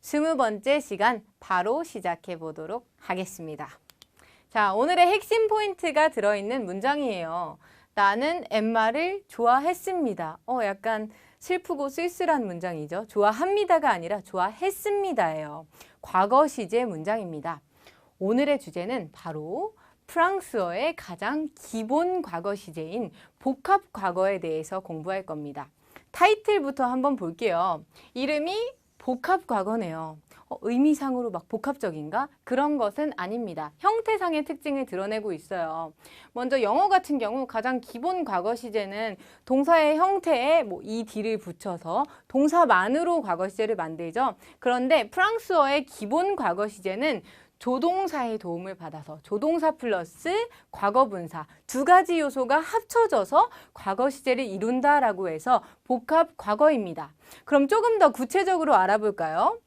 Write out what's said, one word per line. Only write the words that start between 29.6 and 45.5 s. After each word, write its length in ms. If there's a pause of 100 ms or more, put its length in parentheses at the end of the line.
어, 140
의미상으로 680
막 200
복합적인가? 760 (140)
그런 360
것은 400
아닙니다. 600
형태상의 680
특징을 400
드러내고 480
있어요. 580 (400)
먼저 300
영어 260
같은 300
경우 280
가장 360
기본 420
과거 300
시제는 640 (260)
동사의 540
형태에 640
뭐 200
이 220
디를 320
붙여서 680 (220)
동사만으로 920
과거 260
시제를 300
만들죠. 600 (220)
그런데 520
프랑스어의 760